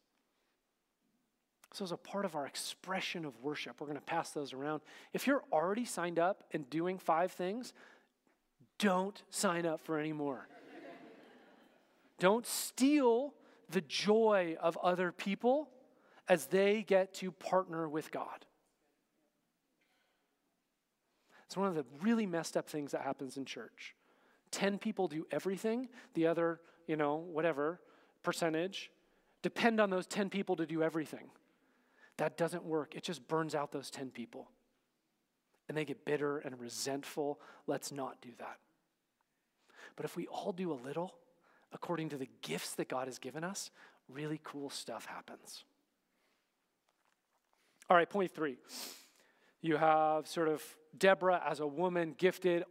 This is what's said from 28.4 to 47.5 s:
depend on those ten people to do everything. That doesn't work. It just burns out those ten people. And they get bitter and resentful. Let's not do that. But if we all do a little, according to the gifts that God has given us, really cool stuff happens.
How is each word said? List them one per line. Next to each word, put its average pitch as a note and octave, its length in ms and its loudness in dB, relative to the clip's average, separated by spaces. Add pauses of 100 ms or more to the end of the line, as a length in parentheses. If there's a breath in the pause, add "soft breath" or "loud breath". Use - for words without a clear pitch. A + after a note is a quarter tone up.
depend A3 400 4
on G3+ 80 4
those F#3 180 -2
ten G3 220 -2
people F#3+ 260 0
to D#3+ 100 0
do D#3+ 160 -2
everything. D#3 480 -4 (840 soft breath)
That D3+ 220 -2
doesn't E3+ 260 -2
work. D#3+ 320 -2
It E3 80 -10
just C#3+ 240 -8
burns D#3+ 260 0
out D3 200 -2
those C#3 180 -8
ten C3 200 -8
people. A#2+ 380 -12 (1160)
And D3 100 -6
they D#3 60 -2
get C3+ 220 -8
bitter D3 320 0
and B2+ 200 -10
resentful. C#3 840 -6 (260 loud breath)
Let's D3 240 -4
not C3 300 -8
do B2 160 -18
that. - 220 -14 (1400 loud breath)
But D3+ 80 -6
if - 100 -8
we F3 120 -6
all - 260 -4
do F3 180 -2
a - 20 0
little, C#3+ 460 -6 (540 soft breath)
according D#3+ 360 -4
to C#3+ 80 -8
the C3 120 -6 (120)
gifts - 340 -6
that F3 120 -2
God C3 200 10
has B2 120 -6
given C3+ 240 -6
us, F#3+ 280 -4 (360 soft breath)
really D3+ 360 -4
cool C#3+ 260 -8
stuff - 360 -8
happens. - 600 -14 (2250)